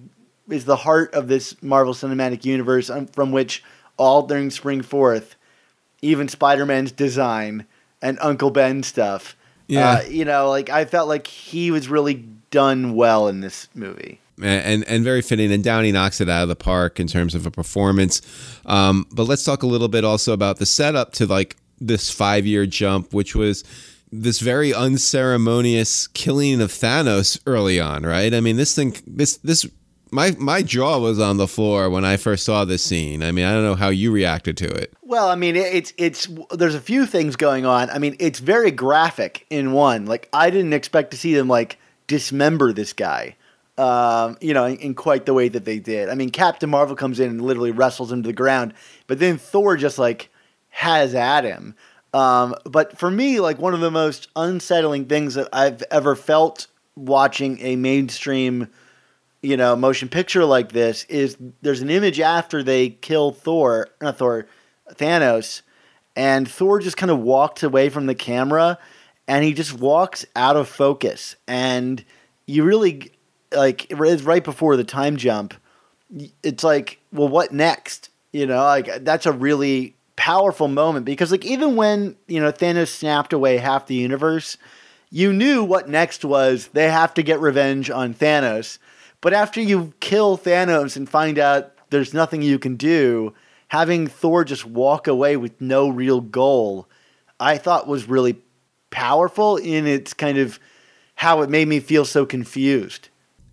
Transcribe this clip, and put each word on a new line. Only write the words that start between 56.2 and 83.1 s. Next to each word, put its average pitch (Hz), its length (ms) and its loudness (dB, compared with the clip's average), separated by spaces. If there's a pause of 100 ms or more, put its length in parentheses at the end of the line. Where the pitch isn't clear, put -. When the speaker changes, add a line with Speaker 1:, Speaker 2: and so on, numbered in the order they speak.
Speaker 1:
watching 135 640 0
a 127 140 -4
mainstream 131 920 -2 (720)
you 139 140 -2
know, 123 200 4
motion 131 340 0
picture 180 360 0
like 127 260 2
this 113 340 0
is 139 320 -2 (240)
there's 135 200 -2
an 139 80 -4
image 175 300 0
after 160 440 0
they 127 260 2
kill 147 420 -2
Thor, 139 560 0 (140)
not 147 160 -4
Thor, 117 300 -2 (460)
Thanos, 143 680 0 (540)
and 135 340 0
Thor 196 300 0
just 185 180 -8
kinda 180 180 0
walks 131 480 0
away 135 260 2
from 139 180 -6
the 131 80 -2
camera 151 600 0 (500)
and 139 160 0
he 156 100 2
just 143 200 -6
walks 143 520 0 (100)
out 131 200 2
of 143 120 0
focus. - 680 -2 (120)
And 127 560 -4 (420)
you 147 180 0
really, 190 480 2 (400)
like, 135 400 0
it 147 100 -6
is 160 220 2
right 170 200 2
before 151 340 2
the 123 60 0
time 139 340 -2
jump. 107 360 -2 (560)
Y-, 147 220 -18 (120)
it's 143 200 -4
like, 147 360 0 (120)
"Well, 147 160 0
what 147 240 0
next?" - 580 -2 (220)
You 143 140 -4
know, 131 180 0
like, 131 400 0
that's 160 220 0
a 160 60 4
really 135 640 0 (200)
powerful 180 520 2
moment 143 380 0
because, 143 260 -2
like, 190 140 0
even 269 300 0
when, 208 400 0 (120)
you 170 120 -4
know, 151 120 2
Thanos 170 360 0
snapped 147 460 -2